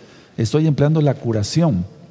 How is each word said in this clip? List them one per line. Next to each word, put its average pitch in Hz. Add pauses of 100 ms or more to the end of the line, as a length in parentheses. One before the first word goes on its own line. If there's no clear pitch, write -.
(380)
estoy 147
empleando 151
la 143
curación. 110 (260)